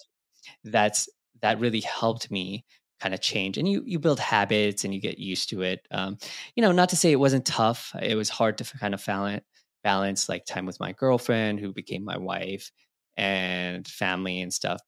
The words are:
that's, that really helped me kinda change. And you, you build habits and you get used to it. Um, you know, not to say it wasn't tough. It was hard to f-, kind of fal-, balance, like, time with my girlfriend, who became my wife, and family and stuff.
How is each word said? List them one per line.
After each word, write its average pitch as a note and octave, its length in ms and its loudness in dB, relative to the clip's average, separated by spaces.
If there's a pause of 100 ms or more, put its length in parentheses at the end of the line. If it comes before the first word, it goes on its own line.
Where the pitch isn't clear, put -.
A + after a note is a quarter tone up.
(640)
that's, G#2+ 460 2 (320)
that G#2+ 180 2
really A2+ 220 2
helped - 500 -2
me F#2+ 320 -6 (380)
kinda F#2+ 160 -2
change. G2 400 -2
And E3+ 100 0
you, G3 180 0
you F3 140 -4
build C#3+ 200 2
habits G#2 640 2
and G2 100 -4
you F#2+ 60 -4
get G2 200 -6
used F#2+ 300 -4
to G2 120 -4
it. F#2 300 -2
Um, F#2+ 260 -4 (380)
you A#3 60 0
know, G#3 100 8
not F3+ 180 6
to F3 80 0
say E3 140 6
it C3+ 80 6
wasn't C3+ 260 4
tough. - 560 0
It G#2+ 140 0
was G#2+ 140 -2
hard A2 280 2
to - 60 -6
f-, - 160 -12
kind G#2 140 -2
of F#2+ 80 -6
fal-, G2+ 380 -2 (440)
balance, G2 440 2
like, F2+ 180 -4
time F2+ 200 -6
with F#2 160 -8
my F#2+ 100 -4
girlfriend, A2+ 680 2
who G2+ 100 -6
became - 320 -8
my G2 140 -6
wife, F#2 560 -6 (420)
and F2+ 720 -2
family F#2 540 -2
and F2+ 120 -6
stuff. F#2 340 -4